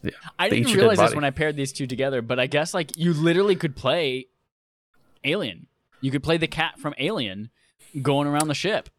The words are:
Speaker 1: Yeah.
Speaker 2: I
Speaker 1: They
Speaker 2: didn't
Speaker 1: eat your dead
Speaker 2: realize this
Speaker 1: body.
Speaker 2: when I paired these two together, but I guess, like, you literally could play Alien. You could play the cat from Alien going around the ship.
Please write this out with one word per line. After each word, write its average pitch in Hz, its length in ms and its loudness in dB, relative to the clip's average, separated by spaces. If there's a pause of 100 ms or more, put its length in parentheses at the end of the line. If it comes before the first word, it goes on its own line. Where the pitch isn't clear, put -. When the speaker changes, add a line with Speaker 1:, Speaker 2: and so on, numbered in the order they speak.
Speaker 1:
Yeah. - 100 -6 (260)
Speaker 2:
I 190 120 0
Speaker 1:
They - 80 2
Speaker 2:
didn't 120 100 2
Speaker 1:
eat 233 60 2
your 196 40 4
dead 190 40 6
Speaker 2:
realize 220 160 6
this - 140 8
Speaker 1:
body. - 40 -4
Speaker 2:
when 147 80 -2
I 139 60 2
paired 151 260 -2
these 139 160 -4
two 139 160 -6
together, 131 340 -2
but 120 160 -2
I 127 100 2
guess, 147 260 0
like, 170 240 -4
you 175 160 2
literally 170 420 4
could 165 180 -4
play 139 540 -2 (960)
Alien. 135 440 -4 (340)
You 135 100 -2
could 139 120 -2
play 160 120 2
the 160 120 0
cat 160 300 -4
from 147 200 -8
Alien 120 520 -6 (520)
going 143 260 2
around 151 220 0
the 143 40 0
ship. 185 460 -2